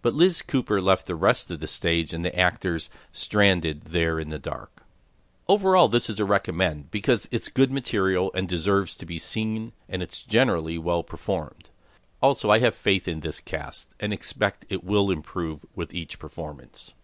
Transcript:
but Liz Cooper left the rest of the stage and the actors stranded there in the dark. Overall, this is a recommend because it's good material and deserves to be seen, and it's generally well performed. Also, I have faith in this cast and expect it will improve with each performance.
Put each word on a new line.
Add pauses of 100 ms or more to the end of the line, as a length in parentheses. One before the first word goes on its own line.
but
Liz
Cooper
left
the
rest
of
the
stage
and
the
actors (220)
stranded
there
in
the
dark. (640)
Overall,
this
is
a
recommend
because
it's
good
material
and
deserves
to
be
seen, (160)
and
it's
generally
well
performed. (520)
Also,
I
have
faith
in
this
cast
and
expect
it
will
improve
with
each
performance. (100)